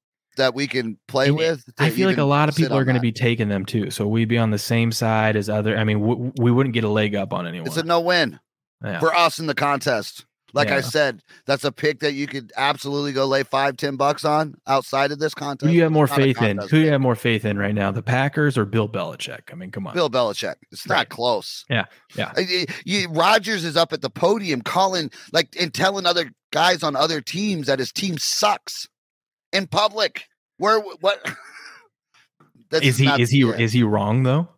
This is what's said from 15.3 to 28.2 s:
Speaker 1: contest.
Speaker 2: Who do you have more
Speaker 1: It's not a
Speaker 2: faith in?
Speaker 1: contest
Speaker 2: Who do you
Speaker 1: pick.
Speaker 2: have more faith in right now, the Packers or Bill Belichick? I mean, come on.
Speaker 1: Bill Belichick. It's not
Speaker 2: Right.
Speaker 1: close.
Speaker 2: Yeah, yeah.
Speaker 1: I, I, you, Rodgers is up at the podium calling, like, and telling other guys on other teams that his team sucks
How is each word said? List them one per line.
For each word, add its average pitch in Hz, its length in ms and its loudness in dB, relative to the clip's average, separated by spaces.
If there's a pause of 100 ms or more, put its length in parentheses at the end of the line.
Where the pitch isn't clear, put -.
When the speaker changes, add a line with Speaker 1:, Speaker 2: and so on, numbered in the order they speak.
Speaker 1:
contest. 143 320 -6
Speaker 2:
Who 160 60 6
do 170 40 6
you 170 60 8
have 160 100 4
more 151 140 6
Speaker 1:
It's 127 60 0
not 135 80 2
a - 20 6
Speaker 2:
faith 135 160 4
in? 117 40 0 (140)
Speaker 1:
contest 101 140 -8
Speaker 2:
Who 156 80 4
do - 20 8
you 156 60 6
Speaker 1:
pick. 151 60 4
Speaker 2:
have 139 100 2
more 123 140 2
faith 113 280 0
in 104 140 -2
right 101 160 -2
now, 101 160 0
the 104 120 -6
Packers 135 540 0
or 110 80 2
Bill 107 240 0
Belichick? 95 520 -10 (120)
I - 40 -16
mean, 92 140 -14
come 98 160 -10
on. - 60 -10
Speaker 1:
Bill 170 160 0
Belichick. 113 460 -2 (180)
It's - 160 -16
not - 60 -2
Speaker 2:
Right. 127 160 -2
Speaker 1:
close. 117 580 -4
Speaker 2:
Yeah, 107 160 0 (300)
yeah. - 200 -8
Speaker 1:
I, - 60 0
I, 180 260 -2 (200)
you, 185 240 -2
Rodgers 190 520 2
is 160 140 -4
up 165 160 2
at 160 80 -8
the 135 80 -6
podium 175 540 -2
calling, 180 480 -2 (220)
like, 165 280 -2
and 170 140 -4
telling 190 320 0
other 170 260 0 (180)
guys 170 320 2
on 147 140 -2
other 151 240 0
teams 180 460 -4
that 139 120 0
his 127 140 -6
team 185 240 -4
sucks - 720 -4 (640)